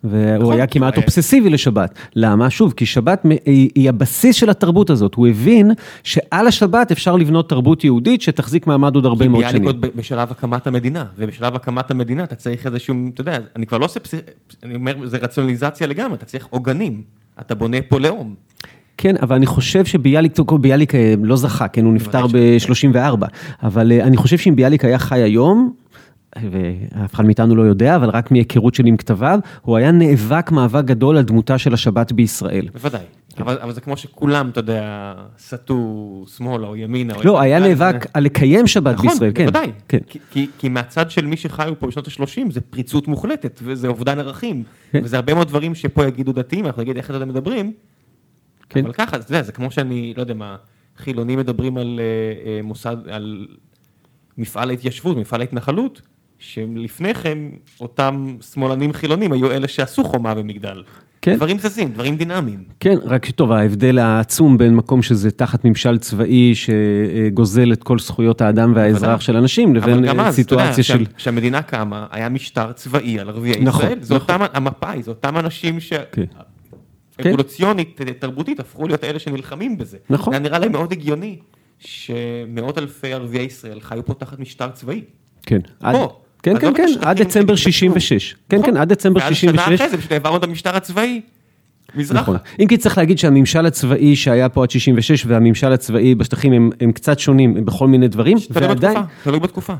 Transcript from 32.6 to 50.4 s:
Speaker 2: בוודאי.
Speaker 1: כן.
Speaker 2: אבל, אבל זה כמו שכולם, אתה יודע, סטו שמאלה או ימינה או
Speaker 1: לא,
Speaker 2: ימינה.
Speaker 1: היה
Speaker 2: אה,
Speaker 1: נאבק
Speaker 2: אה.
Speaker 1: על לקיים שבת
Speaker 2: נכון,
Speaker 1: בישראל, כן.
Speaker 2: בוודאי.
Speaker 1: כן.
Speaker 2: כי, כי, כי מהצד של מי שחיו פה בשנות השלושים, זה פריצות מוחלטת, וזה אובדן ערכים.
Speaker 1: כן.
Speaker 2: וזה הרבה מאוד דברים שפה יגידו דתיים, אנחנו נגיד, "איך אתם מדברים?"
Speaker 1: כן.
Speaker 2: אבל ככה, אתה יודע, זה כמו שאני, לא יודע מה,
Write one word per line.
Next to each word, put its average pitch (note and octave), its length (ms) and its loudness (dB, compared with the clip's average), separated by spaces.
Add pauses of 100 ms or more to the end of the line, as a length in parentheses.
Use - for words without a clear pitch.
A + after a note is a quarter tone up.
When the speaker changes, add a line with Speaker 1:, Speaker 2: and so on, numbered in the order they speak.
Speaker 2:
בוודאי. B2 280 -8 (360)
Speaker 1:
כן. - 60 -10
Speaker 2:
אבל, B2 180 -4
אבל A#2+ 120 -12
זה A#2 80 -12
כמו C#3 160 -8
שכולם, C#3+ 520 -2
אתה A#2+ 120 -6
יודע, G#2+ 520 -6 (260)
סטו B2 400 -8 (580)
שמאלה A#2+ 300 -8
או G#2 100 -12
ימינה A#2 380 -6
או G2+ 100 -10
Speaker 1:
לא, F#3+ 60 6
Speaker 2:
ימינה. F3+ 120 4
Speaker 1:
היה C#3 200 4
Speaker 2:
אה, G3 60 4
Speaker 1:
נאבק F3 380 0
Speaker 2:
אה. - 80 -16
Speaker 1:
על C#3+ 100 2
לקיים C#3+ 420 4
שבת C#3+ 280 2
Speaker 2:
נכון, G2+ 140 2
Speaker 1:
בישראל, F#3+ 260 2
כן. E3+ 120 0
Speaker 2:
בוודאי. C#4+ 260 -2 (160)
Speaker 1:
כן. A#2+ 180 0
Speaker 2:
כי, - 120 -20 (120)
כי, C#3 160 -4 (120)
כי C3+ 100 -6
מהצד B2+ 420 -4
של D#3 160 -4
מי D#3 100 -4
שחיו D#3 420 -8
פה C#3 80 -8
בשנות B2+ 200 -10
השלושים, D#3 440 -6
זה A#2+ 100 -8
פריצות C#3 480 -6
מוחלטת, D3+ 540 -6
וזה B2+ 260 -6
אובדן B2 300 -4
ערכים. C#3 440 -8 (300)
Speaker 1:
כן. C#3+ 120 0
Speaker 2:
וזה A#2+ 120 -4
הרבה B2+ 180 0
מאוד E3+ 140 2
דברים D3 260 -4
שפה D3 320 -2
יגידו C3 260 -4
דתיים, D3 340 -6
אנחנו A#2 160 -6
נגיד, B2+ 140 -6
"איך C3 140 -12
אתם C3+ 180 -8
מדברים?" G3 440 -6 (960)
Speaker 1:
כן. C#3 160 -2
Speaker 2:
אבל A#2+ 80 -8
ככה, G#3+ 240 -6
אתה A2+ 140 -10
יודע, D3+ 120 -2
זה G#2 100 -12
כמו B2+ 180 -10
שאני, B2 460 -6
לא B2 60 -8
יודע A#2 120 -8
מה, G#2 220 -14 (420)